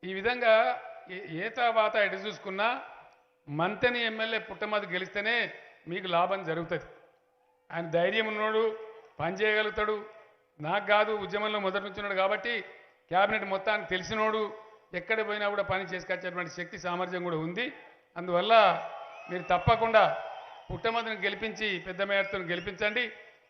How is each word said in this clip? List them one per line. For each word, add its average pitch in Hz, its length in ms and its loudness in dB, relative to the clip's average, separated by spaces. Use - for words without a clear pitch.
ఈ 185 100 -6
విధంగా 226 680 4
ఏ-, 190 180 -10
ఏతా 220 400 0
వాత 220 260 2
ఎటు 196 200 4
చూసుకున్నా 202 640 -4
మంతెని 208 560 0
ఎమ్మెల్యే 220 340 -2
పుట్టమది 208 480 -4
గెలిస్తేనే 202 680 -2
మీకు 185 200 -6
లాభం 180 360 2
జరుగుతుంది. 165 400 -2
ఆయన 170 180 -6
ధైర్యం 190 380 2
ఉన్నోడు, 220 520 0
పని 165 160 -2
చేయగలుగుతాడు. 214 720 0
నాకు 190 260 -2
కాదు, 208 280 6
ఉద్యమంలో 208 440 -2
మొదటి 196 240 0
నుంచి 196 160 -10
ఉన్నాడు 202 160 -4
కాబట్టి 208 460 0
క్యాబినెట్ 202 360 2
మొత్తానికి 196 460 -2
తెలిసినోడు, 214 640 0
ఎక్కడ 214 340 -2
పోయినా 208 220 0
కూడా 202 140 0
పని 190 200 -2
చేసుకొచ్చేటువంటి 180 680 -6
శక్తి 175 260 -10
సామర్థ్యం 180 460 -4
కూడా 175 140 -2
ఉంది. 180 360 -4
అందువల్ల 180 360 2
మీరు 175 140 -6
తప్పకుండా 214 800 4
పుట్టమదిని 226 420 -2
గెలిపించి, 202 640 -2
పెద్ద 185 220 -6
మేయర్తో 196 360 0
గెలిపించండి. 196 760 -2